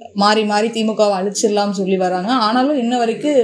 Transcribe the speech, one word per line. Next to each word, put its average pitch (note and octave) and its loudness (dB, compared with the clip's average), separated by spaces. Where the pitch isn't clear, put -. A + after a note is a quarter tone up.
மாறி G#3 2
மாறி G#3 0
திமுகவை G#3+ 0
அழிச்சிடலாம்னு G3+ -2
சொல்லி F#3+ 0
வராங்க, F#3 -2
ஆனாலும் B3+ 0
இன்ன B3 0
வரைக்கும் A#3+ 0